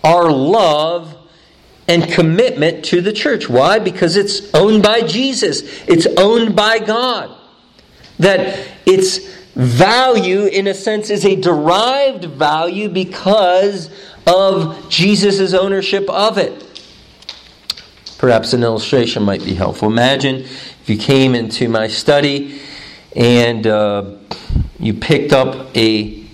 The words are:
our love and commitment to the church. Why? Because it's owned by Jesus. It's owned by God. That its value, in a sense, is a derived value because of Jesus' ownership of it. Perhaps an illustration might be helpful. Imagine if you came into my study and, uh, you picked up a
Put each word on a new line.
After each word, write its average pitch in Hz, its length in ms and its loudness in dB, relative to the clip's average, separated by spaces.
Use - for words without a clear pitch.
our 170 280 4
love 160 840 0
and 170 240 2
commitment 165 760 0
to 180 140 0
the 202 120 -2
church. 233 360 -4
Why? 143 300 4
Because 180 380 -2
it's - 380 -4
owned 208 280 4
by 220 200 2
Jesus. 220 600 -2
It's 170 200 2
owned 214 400 2
by 220 220 2
God. 214 520 -4
That - 480 0
its 185 340 2
value, 190 920 2
in 196 220 0
a 196 80 -2
sense, 208 340 -4
is 196 160 -2
a 196 120 4
derived 180 880 0
value 160 640 -2
because 185 1000 0
of 180 640 0
Jesus' 190 640 2
ownership 196 560 -2
of 202 260 -2
it. 151 260 -4
Perhaps 113 340 2
an 120 100 0
illustration 117 600 -2
might 98 220 -2
be 98 100 -6
helpful. 95 340 -4
Imagine 131 480 0
if - 500 -16
you 107 120 -2
came 135 360 2
into 113 340 -4
my 110 180 -2
study 143 720 -2
and, 117 520 2
uh, 101 460 0
you 110 140 -2
picked 143 400 -2
up 131 440 -2
a 110 580 -2